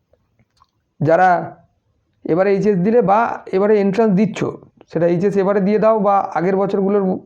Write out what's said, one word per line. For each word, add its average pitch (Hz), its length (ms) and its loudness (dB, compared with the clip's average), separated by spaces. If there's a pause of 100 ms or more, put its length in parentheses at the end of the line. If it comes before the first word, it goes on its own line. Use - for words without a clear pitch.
(1000)
যারা 165 560 2 (680)
এবারে 190 260 0
এইচএস 196 260 0
দিলে 220 260 0
বা 208 400 0 (100)
এবারে 208 280 2
এন্ট্রান্স 202 340 0
দিচ্ছ, 185 300 -2 (480)
সেটা 170 140 0
এইচএস 180 300 -2
এবারে 202 240 0
দিয়ে 208 180 0
দাও 220 220 2
বা 196 340 0
আগের 180 220 -2
বছরগুলোর 196 680 -2